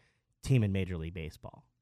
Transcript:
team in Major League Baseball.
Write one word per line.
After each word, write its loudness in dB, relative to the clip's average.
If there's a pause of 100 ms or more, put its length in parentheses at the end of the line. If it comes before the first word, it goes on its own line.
(400)
team 4
in 2
Major 0
League -6
Baseball. -12 (160)